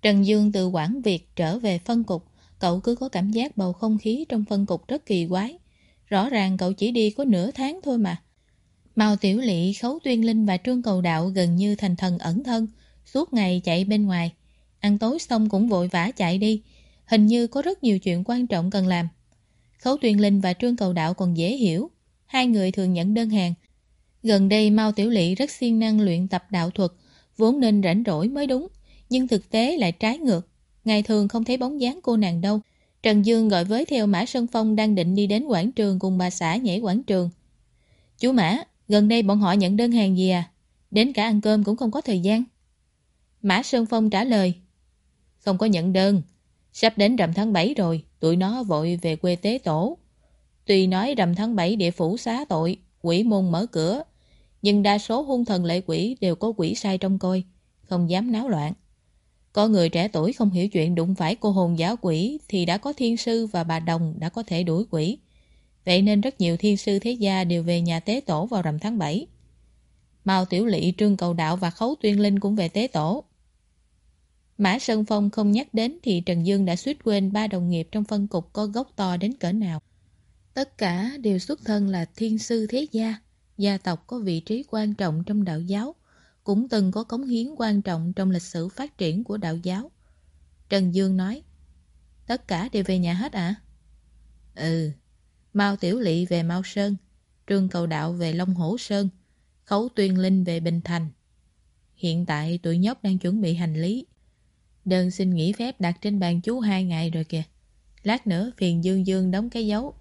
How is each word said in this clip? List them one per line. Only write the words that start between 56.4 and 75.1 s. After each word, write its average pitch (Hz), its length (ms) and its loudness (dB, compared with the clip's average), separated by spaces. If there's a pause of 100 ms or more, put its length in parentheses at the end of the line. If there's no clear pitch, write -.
quỷ 175 180 0
sai 190 240 -2
trông 190 200 0
coi, 185 260 -2 (380)
không 175 280 -2
dám 214 220 0
náo 226 160 -2
loạn. 156 240 -2 (800)
Có 208 160 2
người 185 200 4
trẻ 170 200 0
tuổi 165 240 0
không 214 180 2
hiểu 180 180 0
chuyện 175 260 0
đụng 170 200 0
phải 180 200 0
cô 220 160 -2
hồn 180 280 2
giáo 180 220 0
quỷ 190 380 0 (100)
thì 180 160 0
đã 175 140 0
có 277 140 -6
thiên 233 240 0
sư 226 300 -2
và 180 180 -2
bà 165 160 -2
đồng 165 380 -2
đã 165 100 -4
có 226 140 -8
thể 180 200 -2
đuổi 170 280 0
quỷ. 170 280 -2 (680)
Vậy 185 180 4
nên 208 180 4
rất 254 200 -2
nhiều 170 160 2
thiên 202 200 2
sư 196 220 0
thế 233 140 -4
gia 196 320 0
đều 175 180 0
về 170 180 0
nhà 170 200 -2
tế 233 260 -4
tổ 160 200 -2
vào 226 160 -2
rằm 156 160 -2
tháng 220 200 -4
bảy." 180 280 -2 (960)
Mao 190 200 2
Tiểu 185 220 -2
Lị, 175 320 0
Trương 208 180 4
Cầu 175 180 -2
Đạo 165 220 0
và 180 140 -2
Khấu 240 320 -4
Tuyên 208 180 2
Linh 202 200 2
cũng 202 160 0
về 175 120 0
tế 220 240 -4
tổ. 170 320 -2 (1400)
Mã 202 180 2
Sơn 220 260 -2
Phong 208 260 0